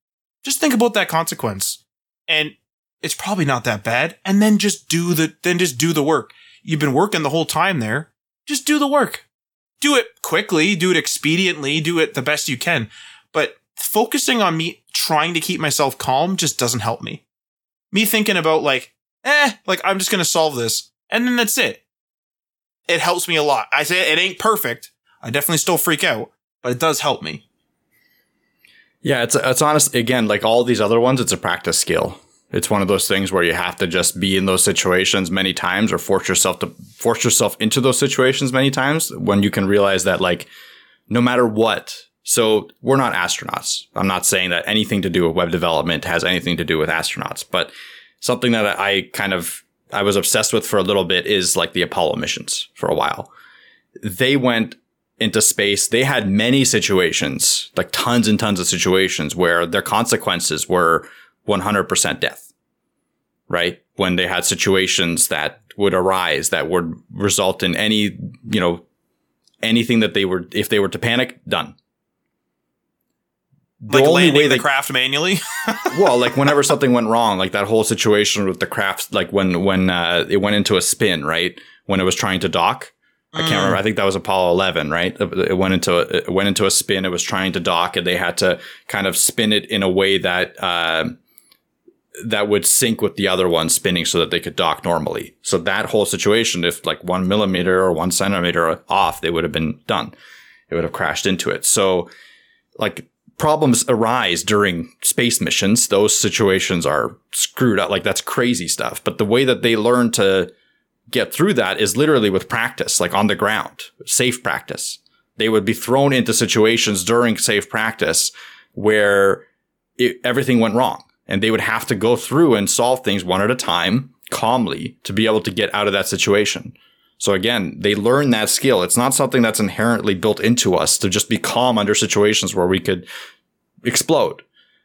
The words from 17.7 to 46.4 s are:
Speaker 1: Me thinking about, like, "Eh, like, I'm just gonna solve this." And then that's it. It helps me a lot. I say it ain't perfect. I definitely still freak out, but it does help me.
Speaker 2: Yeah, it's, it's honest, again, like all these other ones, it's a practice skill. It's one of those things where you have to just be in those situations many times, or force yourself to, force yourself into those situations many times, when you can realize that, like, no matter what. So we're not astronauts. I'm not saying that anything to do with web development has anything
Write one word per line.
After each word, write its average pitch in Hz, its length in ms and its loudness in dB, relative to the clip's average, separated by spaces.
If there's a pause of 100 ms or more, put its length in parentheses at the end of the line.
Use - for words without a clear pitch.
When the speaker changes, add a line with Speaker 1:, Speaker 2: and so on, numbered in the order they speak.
Speaker 1:
Me 214 140 2
thinking 214 320 0
about, 156 240 2
like, 135 320 -2 (300)
"Eh, 285 300 2 (120)
like, 185 180 -4
I'm 196 160 0
just 190 120 -4
gonna 185 140 0
solve 156 300 0
this." 117 360 -6 (180)
And 240 160 -2
then 247 120 0
that's 226 200 0
it. 175 280 -4 (1000)
It 170 120 0
helps 175 280 -2
me 170 80 -2
a 151 80 2
lot. 135 300 0
I 143 100 0
say 180 280 0
it 156 80 2
ain't 185 180 -2
perfect. 131 540 -2 (320)
I 113 80 -8
definitely 143 260 0
still 170 220 0
freak 160 240 0
out, 120 280 -2 (300)
but 151 100 -4
it 120 80 -4
does 160 200 0
help 143 240 -2
me. 78 260 -12 (1500)
Speaker 2:
Yeah, 123 220 0
it's, 120 100 0
it's 131 300 2
honest, 151 320 2
again, 120 320 2
like 104 180 0
all 117 180 4
these 117 180 2
other 110 180 4
ones, 127 200 4
it's 104 120 0
a 92 60 0
practice 90 420 -2
skill. 85 400 -2 (320)
It's 92 180 -4
one 101 140 2
of 90 40 0
those 95 200 0
things 95 240 -2
where 90 120 2
you 85 100 2
have 87 240 -4
to 95 100 -2
just 87 320 -2
be 95 180 0
in 95 80 0
those 92 180 2
situations 92 680 0
many 95 200 0
times, 92 400 -2
or 90 60 -2
force 95 320 -2
yourself 92 300 0
to, 85 80 -4 (280)
force - 280 0
yourself 110 360 0
into 110 220 0
those 127 160 2
situations 131 560 0
many 135 160 2
times, 139 460 -2
when 101 260 0
you 101 80 2
can 98 180 -2
realize 98 360 2
that, 90 180 0
like, 87 260 -2 (600)
no 117 120 0
matter 123 260 2
what. 107 580 -2 (160)
So 110 480 2 (140)
we're 135 140 2
not 123 160 2
astronauts. - 720 -4 (100)
I'm 98 120 0
not 92 200 -2
saying 92 240 0
that 85 160 -2
anything 104 340 0
to 92 80 -2
do 87 160 2
with 82 100 0
web 87 140 0
development 80 560 0
has 82 180 0
anything 87 340 0